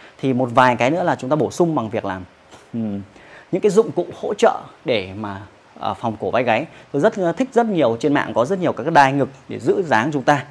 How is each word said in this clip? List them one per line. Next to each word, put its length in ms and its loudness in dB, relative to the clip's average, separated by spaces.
Thì 120 0
một 220 0
vài 220 6
cái 140 2
nữa 120 -2
là 120 0
chúng 160 -8
ta 60 2
bổ 140 0
sung 240 0
bằng 160 -4
việc 140 -6
làm, 200 -8
ừm, 280 -4
những 100 -2
cái 80 4
dụng 220 2
cụ 140 -2
hỗ 140 -6
trợ 260 2
để 320 -2
mà, 240 -10
ờ, 160 -6
phòng 260 -6
cổ 100 -4
vai 140 0
gáy. 220 0
Tôi 100 0
rất, 140 2
ờ, 160 0
thích 200 -2
rất 140 2
nhiều, 340 2
trên 140 2
mạng 200 -2
có 100 2
rất 140 -2
nhiều 140 0
các 120 -8
cái 80 -2
đai 200 6
ngực 160 0
để 100 -8
giữ 240 0
dáng 300 2
chúng 100 -2
ta. 280 2